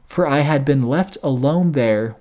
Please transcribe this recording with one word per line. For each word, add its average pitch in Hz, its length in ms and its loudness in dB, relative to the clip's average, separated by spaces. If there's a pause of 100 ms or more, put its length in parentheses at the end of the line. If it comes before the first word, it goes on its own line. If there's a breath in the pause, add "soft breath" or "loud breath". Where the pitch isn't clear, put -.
for - 240 -2
I 139 120 2
had 147 260 0
been 135 220 0
left 165 340 -2
alone 151 520 0
there 113 480 0